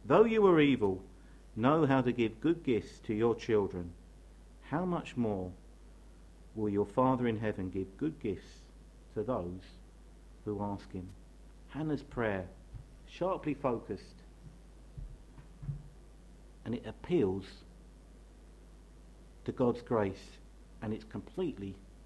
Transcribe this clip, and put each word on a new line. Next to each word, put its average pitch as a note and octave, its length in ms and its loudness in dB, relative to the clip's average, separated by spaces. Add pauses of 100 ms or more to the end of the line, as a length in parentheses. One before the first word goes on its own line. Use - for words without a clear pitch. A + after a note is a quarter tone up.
though E3 200 8
you A3 240 6
are E3 120 8
evil, G#2 440 4 (500)
know C#3+ 320 4
how C3 140 6
to B2 100 2
give A#2 300 0
good E3 240 0
gifts A2+ 360 -2
to - 140 -4
your A2+ 220 2
children, F#2 560 0 (800)
how E3 140 -2
much E3+ 320 -6
more G2+ 360 -2 (1040)
will G#2+ 120 -2
your G2+ 180 2
Father B2+ 420 2
in A2 100 0
heaven G2+ 320 -4
give F#2+ 260 -6
good D3+ 220 -4
gifts - 440 -8 (520)
to A2 80 -2
those F#2 400 -6 (800)
who G#2 160 -4
ask G2+ 300 -8
him?" F#2 200 -10 (580)
Hannah's D3 340 -4
prayer, G2+ 460 -2 (580)
sharply E3 480 -4
focused, - 680 -6 (2500)
and A2 100 -4
it - 120 -6
appeals G#2 580 0 (2000)
to A#2+ 80 -4
God's A#2+ 280 2
grace, G#2 580 -2 (440)
and G#2+ 100 -4
it's A2 120 -8
completely G2+ 720 -8 (300)